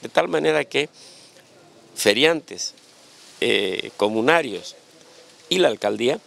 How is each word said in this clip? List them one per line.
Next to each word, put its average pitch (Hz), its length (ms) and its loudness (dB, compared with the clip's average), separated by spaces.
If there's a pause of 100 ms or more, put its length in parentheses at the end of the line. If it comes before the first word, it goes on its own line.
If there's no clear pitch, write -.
de - 80 -12
tal 165 180 0
manera 156 380 0
que 143 240 -2 (1040)
feriantes, 131 800 0 (680)
eh, 101 560 -2
comunarios 110 800 0 (760)
y 180 100 0
la 170 80 4
alcaldía 110 600 -2